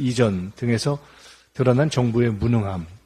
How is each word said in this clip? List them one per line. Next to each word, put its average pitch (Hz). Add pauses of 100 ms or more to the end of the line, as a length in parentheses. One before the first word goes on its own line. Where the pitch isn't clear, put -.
이전 107
등에서 123 (540)
드러난 127
정부의 120
무능함, 101 (200)